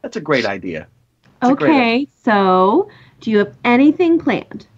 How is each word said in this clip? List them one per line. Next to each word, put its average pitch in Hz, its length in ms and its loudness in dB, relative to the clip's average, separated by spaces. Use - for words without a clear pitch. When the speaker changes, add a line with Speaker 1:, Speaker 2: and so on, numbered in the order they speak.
Speaker 1:
That's 247 160 -12
a - 20 -8
great 143 240 -2
idea. 92 420 -8
That's 254 140 2
a - 20 -2
great 294 140 0
Speaker 2:
Okay, 240 240 0
Speaker 1:
idea. 277 120 -4
Speaker 2:
so 196 680 2
do 226 100 -8
you 214 80 2
have 202 260 -2
anything 302 540 2
planned? - 480 -6